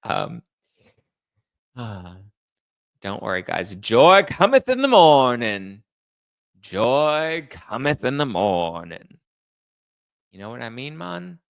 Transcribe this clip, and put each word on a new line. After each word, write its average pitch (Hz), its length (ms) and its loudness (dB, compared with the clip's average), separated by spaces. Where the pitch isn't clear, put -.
Um, 160 400 -6
<sighs> - 680 -20
uh, 98 380 -12
don't 98 220 -8
worry, 95 200 -4
guys. 90 340 -6
Joy 143 500 6
cometh 247 420 2
in 254 140 0
the 277 60 0
morning. 123 960 4
Joy 151 880 0
cometh 139 540 -6
in 131 120 -2
the 147 100 0
morning. 87 920 -4
You 95 60 -20
know 104 120 -14
what 123 120 -14
I 117 80 -10
mean, 135 260 -12
Mon? 175 420 -12